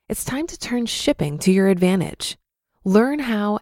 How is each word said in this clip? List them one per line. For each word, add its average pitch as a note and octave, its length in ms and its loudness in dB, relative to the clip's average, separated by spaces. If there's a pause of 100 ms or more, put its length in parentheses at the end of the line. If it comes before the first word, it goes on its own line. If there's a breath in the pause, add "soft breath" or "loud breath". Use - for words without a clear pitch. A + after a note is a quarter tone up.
It's - 160 -6
time D4 220 -6
to - 120 -16
turn A#3+ 280 -4
shipping D3+ 540 -2
to F#3 120 4
your F#3+ 160 4
advantage. F3+ 720 0 (460)
Learn A#3 340 2
how G#3+ 440 -2